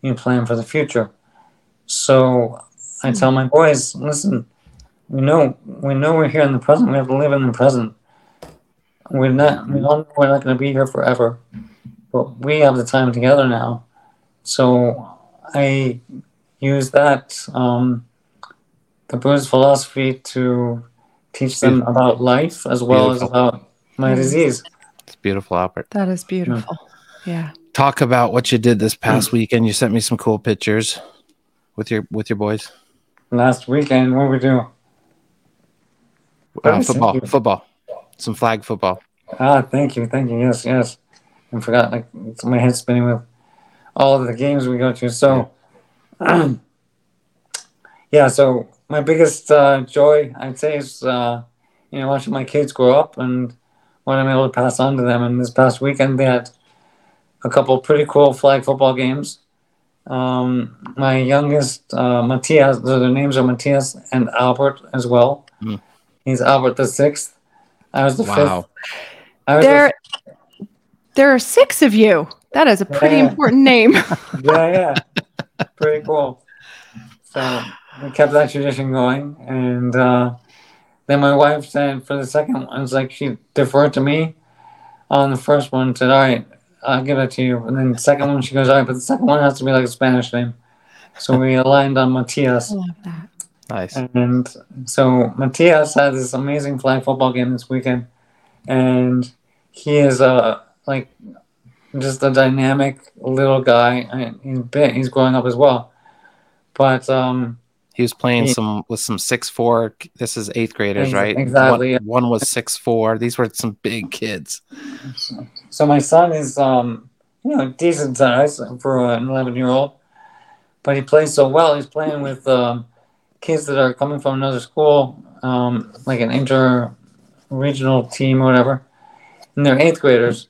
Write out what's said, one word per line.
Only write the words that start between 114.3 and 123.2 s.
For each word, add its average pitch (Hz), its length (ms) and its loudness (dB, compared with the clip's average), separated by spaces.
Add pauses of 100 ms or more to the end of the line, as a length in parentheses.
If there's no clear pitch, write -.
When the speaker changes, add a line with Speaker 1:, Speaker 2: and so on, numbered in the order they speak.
Speaker 1:
So, - 300 -14 (220)
so - 180 0
my 147 120 2
son 165 340 4
is, 147 260 -6
um, 123 520 -2 (340)
you 277 120 -2
know, 135 140 -2
decent 147 460 -2
size 135 440 2 (200)
for 127 320 0
an 120 160 -4
eleven-year-old, 127 640 -2 (920)
but 139 120 0
he 135 60 -4
plays 151 320 2
so 139 140 4
well. 156 260 4
He's 139 120 -8
playing 151 360 -6
with, 135 260 -8
um, 120 380 0 (540)